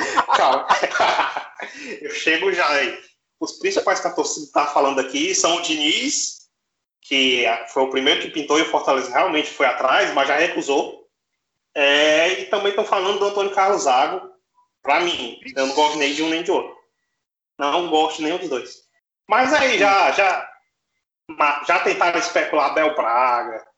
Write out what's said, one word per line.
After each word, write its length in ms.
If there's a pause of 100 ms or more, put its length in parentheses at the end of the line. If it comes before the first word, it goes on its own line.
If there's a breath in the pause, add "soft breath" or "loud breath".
(280)
<laughs> 80
Calma. 320
<laughs> 1300
Eu 100
chego 420
já 160
aí. 300 (400)
Os 200
principais 420
que 80
a 40
torcida 400
tá 140
falando 340
aqui 340
são 220
o 60
Diniz, 840 (540)
que 420 (240)
foi 140
o 80
primeiro 300
que 100
pintou 280
e 40
o 80
Fortaleza 400
realmente 400
foi 160
atrás, 480
mas 140
já 80
recusou. 720 (680)
É, 680
e 60
também 260
tão 120
falando 340
do 80
Antônio 280
Carlos 280
Zago. 480 (520)
Pra 180
mim, 380 (160)
eu 120
não 80
gosto 240
nem 160
de 80
um 80
nem 120
de 80
outro. 240 (840)
Não 320
gosto 320
nenhum 160
dos 100
dois. 360 (440)
Mas 240
aí, 260
já, 340
já, 380 (800)
ma-, 360
já 160
tentaram 380
especular 520
Abel 240
Braga, 680 (160)